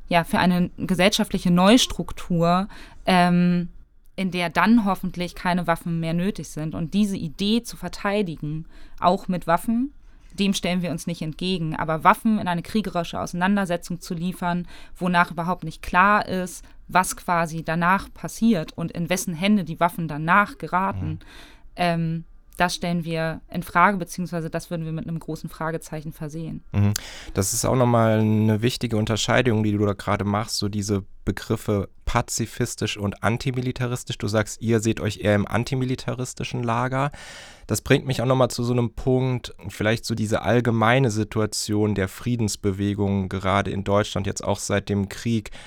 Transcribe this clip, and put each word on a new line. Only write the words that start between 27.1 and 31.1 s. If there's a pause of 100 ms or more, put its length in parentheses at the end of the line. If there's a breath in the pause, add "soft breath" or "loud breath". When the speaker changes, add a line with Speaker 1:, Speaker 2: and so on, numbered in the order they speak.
Speaker 2:
Das
ist
auch
nochmal
eine
wichtige
Unterscheidung,
die
du
da
gerade
machst,
so
diese (220)